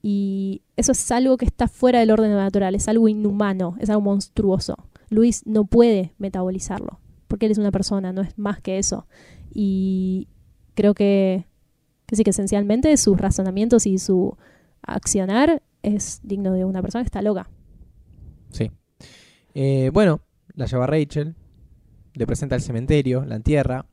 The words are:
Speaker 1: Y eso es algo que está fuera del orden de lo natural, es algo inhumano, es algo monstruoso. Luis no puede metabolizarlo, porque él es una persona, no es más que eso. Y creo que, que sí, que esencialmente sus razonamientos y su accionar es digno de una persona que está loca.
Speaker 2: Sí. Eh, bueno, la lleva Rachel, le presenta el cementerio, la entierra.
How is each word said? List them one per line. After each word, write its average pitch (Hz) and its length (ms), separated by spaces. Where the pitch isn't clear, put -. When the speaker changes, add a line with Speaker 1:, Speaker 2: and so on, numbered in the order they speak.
Speaker 1:
Y 196 600
eso 247 160
es - 180
algo 254 280
que 247 80
está - 200
fuera 247 340
del 226 100
orden 220 200
de 208 60
lo 196 60
natural, 196 320
es 202 140
algo 220 200
inhumano, 202 720
es 208 100
algo 214 120
monstruoso. 202 760
Luis 226 380
no 214 180
puede 214 540
metabolizarlo, 185 840
porque 214 200
él 214 60
es 208 60
una 208 140
persona, 190 400
no 185 100
es 180 160
más 202 220
que 190 180
eso. - 280
Y 190 760
creo 208 200
que, 196 520
que 226 100
sí, 214 80
que 202 60
esencialmente 208 680
sus 196 200
razonamientos 196 680
y 190 120
su 185 380
accionar 220 800
es - 400
digno 196 300
de 185 120
una 185 180
persona 226 200
que 220 60
está 190 140
loca. 196 260
Speaker 2:
Sí. - 200
Eh, 135 380
bueno, 180 280
la 123 120
lleva 127 200
Rachel, 151 480
le 120 120
presenta 131 300
el 117 60
cementerio, 131 600
la 139 120
entierra. 131 560